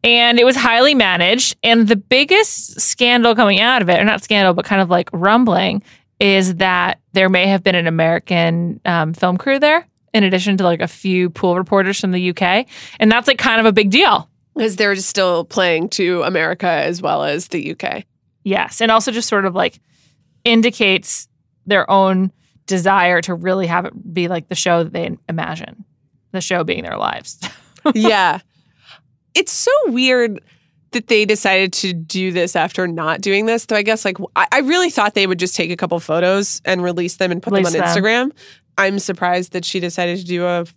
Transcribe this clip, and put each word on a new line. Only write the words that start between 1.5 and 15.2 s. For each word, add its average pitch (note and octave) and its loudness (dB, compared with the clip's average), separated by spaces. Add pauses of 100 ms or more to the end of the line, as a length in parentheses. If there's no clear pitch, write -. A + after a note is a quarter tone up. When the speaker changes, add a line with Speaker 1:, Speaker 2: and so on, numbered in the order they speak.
Speaker 1:
And A3+ 4
the A3+ 4
biggest C#4+ 0
scandal A#3+ 2
coming G3+ 4
out A#3+ 2
of F3 0
it, E3+ 4
or G3 2
not G#3+ 0
scandal, G3 2
but F3+ -2
kind F#3+ 2
of, F3+ 0
like, F3 0
rumbling, G3 2 (380)
is F#3+ 2
that F3+ 0 (100)
there F#3+ 2
may F#3 2
have G3 2
been F#3 2
an E3+ 0
American, E3 0
um, E3 -2
film F3+ 0
crew C#4 0
there, D4+ 2 (260)
in G#3+ 2
addition F#3+ 0
to, F#3 0
like, E3+ 2
a F3 -2
few F3+ -2
pool F3 0
reporters F#3+ 0
from F#3+ -2
the F3+ -2
U F3+ -2
K. G3 0 (320)
And G#3+ 4
that's, A#3+ 2
like, C4+ 2
kind A3+ 2
of A3 2
a A3 6
big G3+ 2
deal. A#3 2 (260)
Speaker 2:
'Cause A3 -2
they're G3+ 0
just F#3+ -6
still F3+ 0